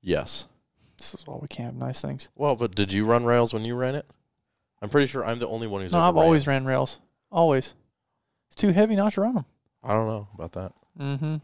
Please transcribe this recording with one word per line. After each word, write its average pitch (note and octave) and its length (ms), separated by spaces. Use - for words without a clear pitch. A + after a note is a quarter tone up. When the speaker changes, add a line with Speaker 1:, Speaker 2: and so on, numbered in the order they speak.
Speaker 1:
Yes. - 460
Speaker 2:
This - 160
is - 140
why - 80
we D3 140
can't - 240
have - 20
nice B2+ 260
things. C#3 340
Speaker 1:
Well, C#3+ 200
but A2 180
did G2 200
you G#2 120
run A#2+ 200
rails A#2+ 280
when A2 120
you A#2+ 100
ran B2+ 200
it? D3 100
I'm G#2+ 80
pretty C#3+ 180
sure B2+ 160
I'm A#2 160
the A#2+ 80
only A2+ 200
one G2 140
who's F#2 120
Speaker 2:
No, F3 60
Speaker 1:
ever E3+ 80
Speaker 2:
I've F3 100
always D#3+ 300
Speaker 1:
ran. C3+ 180
Speaker 2:
ran C3 80
rails. C3 260
Always. D#3+ 420
It's - 120
too G3+ 140
heavy G#3 240
not G#3 160
to G3 80
run A#3 160
'em. C#3 80
Speaker 1:
I A#2 100
don't A2 140
know G#2+ 260
about E2+ 200
that. F#2 200
Speaker 2:
Mm-hmm. C#3+ 440